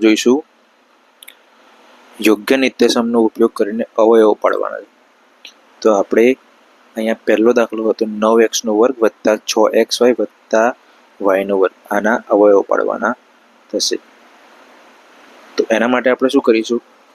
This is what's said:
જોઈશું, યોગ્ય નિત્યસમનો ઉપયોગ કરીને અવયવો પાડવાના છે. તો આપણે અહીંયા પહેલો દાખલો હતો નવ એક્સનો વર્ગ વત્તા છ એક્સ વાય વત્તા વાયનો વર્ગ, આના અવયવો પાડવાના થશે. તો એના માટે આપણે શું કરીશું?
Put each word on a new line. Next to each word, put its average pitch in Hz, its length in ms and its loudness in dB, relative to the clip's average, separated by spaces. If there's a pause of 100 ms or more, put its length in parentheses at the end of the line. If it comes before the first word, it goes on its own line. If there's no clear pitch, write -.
જોઈશું, 110 320 2 (1900)
યોગ્ય 107 360 2
નિત્યસમનો 117 680 0
ઉપયોગ 113 300 -2
કરીને 110 260 -4 (180)
અવયવો 110 400 4
પાડવાના 101 400 -4
છે. - 720 -20 (280)
તો 110 120 2
આપણે 104 300 0 (720)
અહીંયા 110 320 -6
પહેલો 110 320 2
દાખલો 110 260 -4
હતો 110 180 -2 (180)
નવ 110 160 2 (100)
એક્સનો 110 320 -6
વર્ગ 127 240 0
વત્તા 107 320 -2 (140)
છ - 40 -8 (280)
એક્સ - 200 -6
વાય 123 160 2
વત્તા 110 500 -2 (520)
વાયનો 98 420 -2
વર્ગ, 90 120 0 (200)
આના 107 240 -2 (160)
અવયવો 101 360 4
પાડવાના 104 440 -4 (560)
થશે. 98 260 -6 (1600)
તો - 80 -2 (140)
એના 113 180 0
માટે 123 180 -2
આપણે 131 220 -2
શું 135 160 0
કરીશું? 113 320 -2 (320)